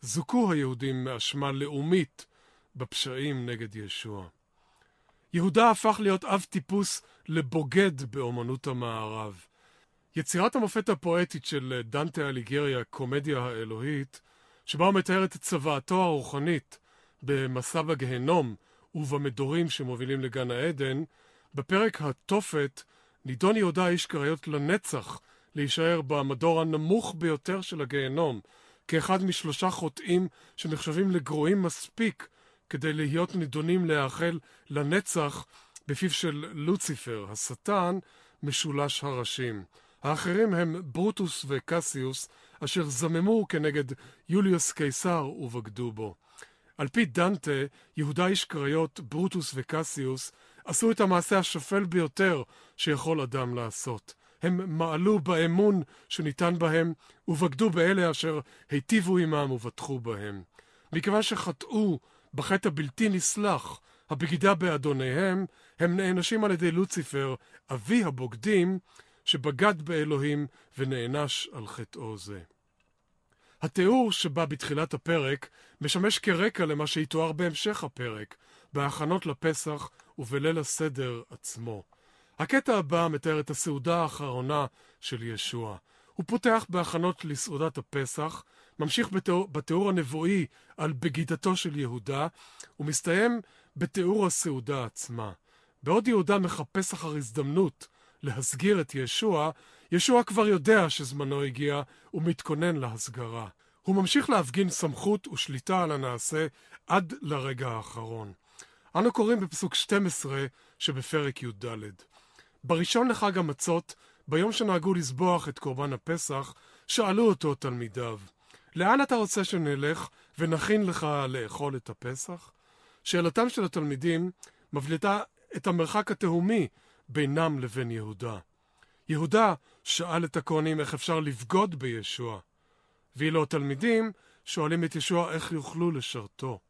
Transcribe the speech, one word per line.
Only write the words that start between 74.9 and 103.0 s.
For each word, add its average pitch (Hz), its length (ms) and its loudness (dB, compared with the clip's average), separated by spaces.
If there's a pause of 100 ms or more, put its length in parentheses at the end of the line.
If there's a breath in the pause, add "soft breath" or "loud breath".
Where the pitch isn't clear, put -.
הפרק 143 560 -2 (320 soft breath)
משמש 185 380 0
כרקע 190 460 0
למה 151 220 -2
שיתואר 160 440 0
בהמשך 175 520 -2
הפרק, 117 520 -8 (380 soft breath)
בהכנות 147 520 -2
לפסח 151 640 -4 (280 soft breath)
ובליל 143 420 0
הסדר 131 720 -4
עצמו. 113 540 -10 (560 soft breath)
הקטע 247 380 2
הבא 170 340 2
מתאר 156 280 -2
את 147 100 -4
הסעודה 151 460 -2
האחרונה 143 720 -2 (340 soft breath)
של 117 240 -8
ישוע. 113 540 -6 (360 soft breath)
הוא 175 140 -6
פותח 226 420 2
בהכנות 175 560 0
לסעודת 151 520 -4
הפסח, 143 640 -6 (360 soft breath)
ממשיך 175 320 0
בתיאור, 190 360 0
בתיאור 160 420 0
הנבואי 165 560 2 (320 soft breath)
על 156 160 -2
בגידתו 160 640 -2
של 147 240 -4
יהודה, 135 480 -4 (520 loud breath)
ומסתיים 185 640 2 (360 soft breath)
בתיאור 185 480 2
הסעודה 135 600 -2
עצמה. 110 460 -8 (520 soft breath)
בעוד 202 240 2
יהודה 202 320 4
מחפש 180 540 -2
אחר 160 220 -6
הזדמנות 143 720 0 (360 soft breath)
להסגיר 143 580 0
את 135 140 -8
ישוע, 151 560 0 (400 soft breath)
ישוע 240 320 6
כבר 208 240 2
יודע 190 420 6
שזמנו 139 520 -2
הגיע 143 400 -2 (320 soft breath)
ומתכונן 165 640 0
להסגרה. 117 720 -6 (360 soft breath)